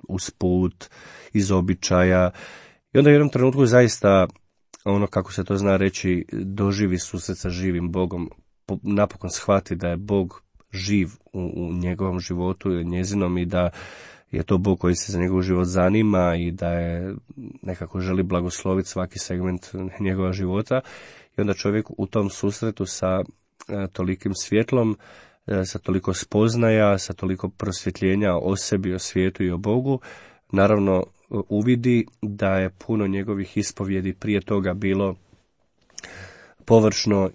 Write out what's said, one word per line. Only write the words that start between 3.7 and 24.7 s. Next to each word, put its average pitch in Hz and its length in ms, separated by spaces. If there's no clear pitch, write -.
ono, 101 220
kako - 260
se 98 100
to 98 140
zna 98 200
reći, 92 540
doživi 98 680
susret 90 380
sa - 120
živim 87 420
Bogom, 90 380
po-, 98 180
napokon 101 460
shvati - 460
da 90 120
je 85 100
Bog 98 460
živ 95 380
u, 98 60
u 87 340
njegovom 90 460
životu 90 520
i 85 140
njezinom 90 520
i 87 80
da 90 240
je - 120
to 98 140
Bog 92 220
koji 87 160
se - 160
za 87 80
njegov 92 220
život 90 260
zanima 92 680
i 87 160
da 87 180
je, 85 460
nekako 92 380
želi 92 240
blagosloviti 90 680
svaki 92 300
segment 90 480
njegova 95 320
života. 98 500
I - 40
onda 101 120
čovjek 104 320
u 95 80
tom 101 240
susretu 101 560
sa, - 220
e, 101 240
tolikim 95 440
svjetlom, 113 640